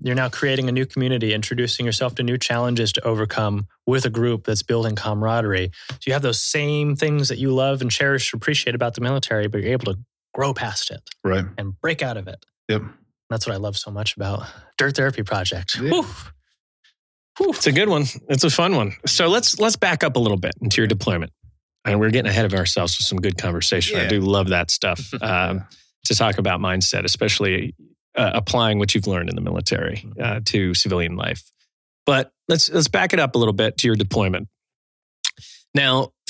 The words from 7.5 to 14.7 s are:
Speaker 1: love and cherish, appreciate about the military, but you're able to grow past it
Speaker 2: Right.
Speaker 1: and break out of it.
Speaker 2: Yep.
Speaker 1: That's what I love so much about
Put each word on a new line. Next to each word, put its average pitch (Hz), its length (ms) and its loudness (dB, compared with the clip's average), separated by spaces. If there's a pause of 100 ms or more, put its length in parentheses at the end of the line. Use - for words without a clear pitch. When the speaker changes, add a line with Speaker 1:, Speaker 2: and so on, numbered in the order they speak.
Speaker 1:
love 135 280 0
and 123 80 0
cherish, 139 420 0
appreciate 120 420 -2
about 120 200 -2
the 117 80 -10
military, 120 460 0
but 104 140 -2
you're 110 100 0
able 123 200 -2
to 95 60 -6 (360)
grow 135 200 0
past - 360 -6
it - 120 -14 (200)
Speaker 2:
Right. 95 220 0 (140)
Speaker 1:
and 98 220 -8
break 160 220 -2
out 123 140 -4
of 98 100 -10
it. - 180 -16 (240)
Speaker 2:
Yep. 110 140 0 (480)
Speaker 1:
That's 113 160 -4
what 110 80 -4
I 98 40 -6
love 101 200 -6
so - 120 -8
much 101 260 -6
about 101 280 -4 (320)